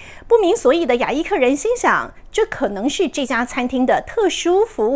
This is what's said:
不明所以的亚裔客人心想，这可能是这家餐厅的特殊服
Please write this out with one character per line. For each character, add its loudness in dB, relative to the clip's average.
不 6
明 4
所 2
以 2
的 0
亚 -2
裔 -2
客 -2
人 2
心 -2
想， 0
这 0
可 -4
能 -4
是 -2
这 -4
家 -2
餐 -4
厅 0
的 2
特 0
殊 2
服 -2